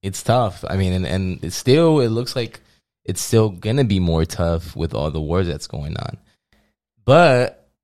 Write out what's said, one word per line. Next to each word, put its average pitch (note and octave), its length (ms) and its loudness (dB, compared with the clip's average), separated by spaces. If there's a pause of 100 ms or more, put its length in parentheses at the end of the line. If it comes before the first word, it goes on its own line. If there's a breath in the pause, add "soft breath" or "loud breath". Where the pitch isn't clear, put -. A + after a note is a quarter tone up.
it's F#2+ 200 -8
tough. A#2 460 0
I F#2+ 80 -4
mean, F#2 160 0
and, F#2 140 -2
and F#2 380 -4
it's - 120 -8
still, D#3 440 4
it A#2+ 80 2
looks A#2 260 -4
like A#2+ 260 -8 (440)
it's F#2+ 160 -6
still A2 300 2
gonna A2 340 0
be G2 160 2
more E2 240 2
tough E2+ 500 -2
with - 200 -4
all D2+ 160 -2
the D#2 100 -4
wars E2+ 260 0
that's D2+ 200 -8
going D2 300 -8
on. - 200 -10 (880)
But, C#3 640 4 (160)